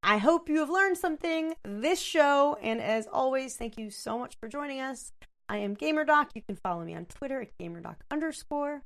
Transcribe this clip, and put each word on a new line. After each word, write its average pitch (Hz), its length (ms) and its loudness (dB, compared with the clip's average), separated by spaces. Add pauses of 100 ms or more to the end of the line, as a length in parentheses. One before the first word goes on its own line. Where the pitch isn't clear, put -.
I 214 160 6
hope 330 320 4
you 311 100 4
have 302 100 0
learned 370 280 4
something 320 560 -2 (120)
this 220 340 0
show, 285 640 4
and 226 200 -2
as 220 300 0
always, 262 460 0
thank 233 200 -8
you 220 120 -8
so 220 280 -6
much 247 220 -8
for 226 80 -10
joining 285 320 -6
us. 262 320 -8 (380)
I 208 80 -2
am 202 160 -2
Gamer 302 320 0
Doc. 294 280 6
You 226 80 -12
can 202 140 -8
follow 170 300 -4
me 165 100 -10
on 170 100 -10
Twitter 269 360 -6
at - 160 -12
gamer 170 240 -10
doc - 160 -12 (120)
underscore. 294 760 -4